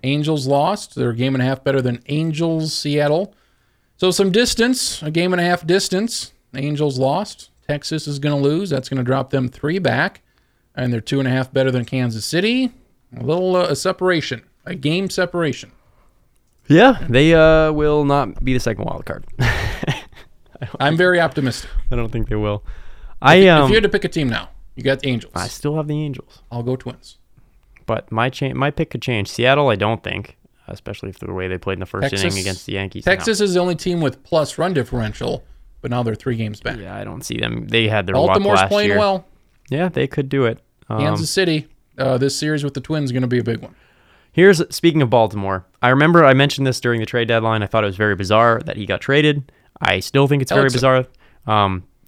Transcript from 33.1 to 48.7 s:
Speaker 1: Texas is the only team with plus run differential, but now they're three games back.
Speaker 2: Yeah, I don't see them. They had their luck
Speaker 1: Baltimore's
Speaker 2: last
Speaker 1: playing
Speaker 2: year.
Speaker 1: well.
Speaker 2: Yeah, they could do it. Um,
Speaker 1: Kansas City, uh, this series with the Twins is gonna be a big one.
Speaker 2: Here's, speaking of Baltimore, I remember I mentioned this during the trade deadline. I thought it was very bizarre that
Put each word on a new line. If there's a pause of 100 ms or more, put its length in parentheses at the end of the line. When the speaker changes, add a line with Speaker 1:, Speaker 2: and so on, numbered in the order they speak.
Speaker 1:
Texas
is
the
only
team
with
plus
run
differential, (360)
but
now
they're
three
games
back.
Speaker 2:
Yeah,
I
don't
see
them.
They
had
their
luck
Speaker 1:
Baltimore's
Speaker 2:
last
Speaker 1:
playing
Speaker 2:
year.
Speaker 1:
well. (460)
Speaker 2:
Yeah,
they
could
do
it. (300)
Um,
Speaker 1:
Kansas
City, (300)
uh,
this
series
with
the
Twins
is
gonna
be
a
big
one. (580)
Speaker 2:
Here's, (140)
speaking
of
Baltimore, (160)
I
remember
I
mentioned
this
during
the
trade
deadline.
I
thought
it
was
very
bizarre
that